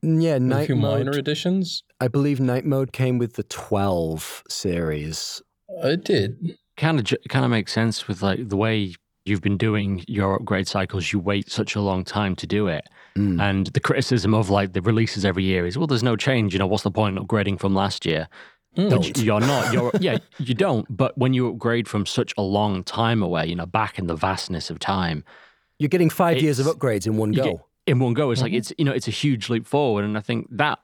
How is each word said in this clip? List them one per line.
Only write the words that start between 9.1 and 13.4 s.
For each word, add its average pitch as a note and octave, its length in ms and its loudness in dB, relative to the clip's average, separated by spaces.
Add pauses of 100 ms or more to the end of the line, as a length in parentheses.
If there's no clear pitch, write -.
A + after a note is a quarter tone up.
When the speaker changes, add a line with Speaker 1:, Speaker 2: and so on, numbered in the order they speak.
Speaker 3:
you've G2 180 -2
been G2+ 160 2
doing G2+ 500 0
your G2 280 2
upgrade G2 320 -2
cycles. F#2+ 440 -2
You G#2 60 2
wait G2 320 -2
such - 260 -4
a G#2 40 0
long F#2+ 220 0
time G2 340 -2
to - 100 -10
do G#2 200 0
it. D#2+ 180 -2 (320)
Speaker 1:
Mm. F#2+ 240 2